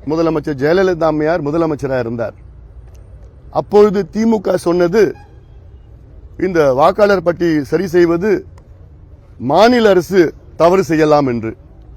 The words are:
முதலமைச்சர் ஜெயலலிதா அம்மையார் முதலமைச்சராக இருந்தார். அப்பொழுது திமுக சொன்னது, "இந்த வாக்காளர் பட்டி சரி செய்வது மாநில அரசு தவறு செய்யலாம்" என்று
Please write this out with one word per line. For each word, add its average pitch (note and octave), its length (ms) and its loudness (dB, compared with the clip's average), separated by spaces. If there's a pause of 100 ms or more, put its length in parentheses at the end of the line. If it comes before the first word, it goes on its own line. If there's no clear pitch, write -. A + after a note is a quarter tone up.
முதலமைச்சர் D#3 560 -4
ஜெயலலிதா F3 420 0
அம்மையார் D#3 400 -2
முதலமைச்சராக D3 560 -4
இருந்தார். A#2 340 -6 (1160)
அப்பொழுது G3 600 0
திமுக G#3+ 440 -2
சொன்னது, F3 600 0 (1200)
"இந்த D#3+ 360 0
வாக்காளர் F#3+ 500 2
பட்டி D#3+ 400 -2
சரி E3+ 240 -4
செய்வது E3+ 580 0 (920)
மாநில G#3+ 520 2
அரசு F3+ 440 2 (240)
தவறு F3 260 2
செய்யலாம்" D3+ 440 2
என்று A2+ 280 -6 (420)